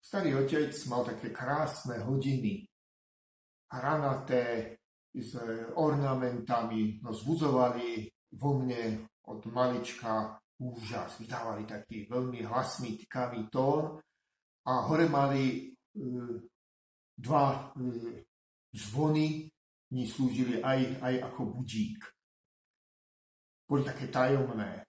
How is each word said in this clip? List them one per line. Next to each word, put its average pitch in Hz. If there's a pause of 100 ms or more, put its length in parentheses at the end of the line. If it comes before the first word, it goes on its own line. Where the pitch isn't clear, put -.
(120)
Starý 139
otec 147 (240)
mal 120
také 110
krásne 135
hodiny, 131 (1040)
hranaté, 127 (400)
s 107 (400)
ornamentami, 123
no, 113
vzbudzovali 120 (240)
vo 135
mne 120 (240)
od 110
malička 113 (240)
úžas. 117
Vydávali 113
taký 107
veľmi 123
hlasný, 117
tkavý 120
tón 143 (640)
a 127
hore 160
mali, 139
e, - (1160)
dva, 135
e, 117 (440)
zvony, 151 (480)
oni 127
slúžili 120
aj, 131
aj 127 (100)
ako -
budík. 110 (1600)
Boli 143
také -
tajomné. 120